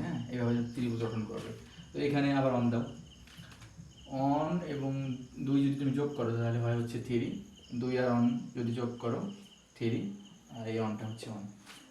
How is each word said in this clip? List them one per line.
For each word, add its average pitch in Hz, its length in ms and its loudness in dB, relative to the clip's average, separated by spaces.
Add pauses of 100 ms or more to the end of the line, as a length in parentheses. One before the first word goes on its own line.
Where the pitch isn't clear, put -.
হ্যাঁ? 139 140 -2 (120)
এইভাবে 120 200 2 (220)
ত্রিভুজ 117 320 0
গঠন 110 160 -2 (100)
করবে। - 200 -8 (400)
তো - 40 -12 (120)
এখানে 143 200 4 (120)
আবার 135 160 4
ওয়ান 117 180 4
দাও, 120 100 2 (1300)
ওয়ান 147 400 4 (200)
এবং 135 180 -2 (560)
দুই 139 180 6
যদি 139 160 4
তুমি 139 180 2
যোগ 143 180 2
করো 117 200 2
তাহলে 117 280 2
হয় 117 160 2
হচ্ছে 120 160 -4 (100)
থ্রি, 120 220 2 (520)
দুই 127 200 0
আর 127 100 2
ওয়ান 120 140 6 (320)
যদি 117 220 0
যোগ 117 100 0 (140)
করো 117 160 0 (560)
থ্রি, 117 260 0 (540)
আর 117 160 -8
এই 110 80 0
ওয়ানটা 107 300 -2
হচ্ছে - 220 -8
ওয়ান, 104 120 -8 (480)